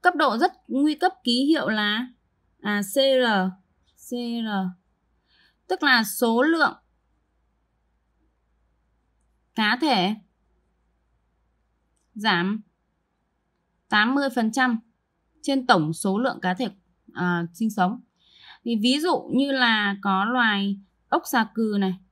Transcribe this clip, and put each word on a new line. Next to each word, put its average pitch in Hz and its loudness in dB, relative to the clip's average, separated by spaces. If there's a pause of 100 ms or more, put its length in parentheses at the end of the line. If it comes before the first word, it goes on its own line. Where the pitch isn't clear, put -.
Cấp 359 2
độ 269 2
rất 339 2 (160)
nguy 285 0
cấp 370 0 (100)
ký 247 2
hiệu 294 2
là, 214 0 (540)
à, 208 -2
C 202 -10
R, 269 4 (720)
C - -20 (340)
R. 220 -6 (1200)
Tức 370 -4
là 254 4
số 226 0
lượng 320 0 (2750)
cá 220 0
thể 220 2 (2000)
giảm 202 0 (1300)
tám 220 2
mươi 277 0
phần 220 0
trăm 247 0 (600)
trên 269 -2
tổng 165 4
số 190 -2
lượng 254 -4
cá 185 -2
thể, 208 -4 (440)
à, 175 -2
sinh 220 -4
sống. 202 -2 (640)
Thì 233 -2
ví 247 2
dụ 330 -2
như 277 0
là 220 2
có 196 0
loài 208 0 (300)
ốc 349 0
xà 226 -2
cừ 214 -2
này 190 -2 (120)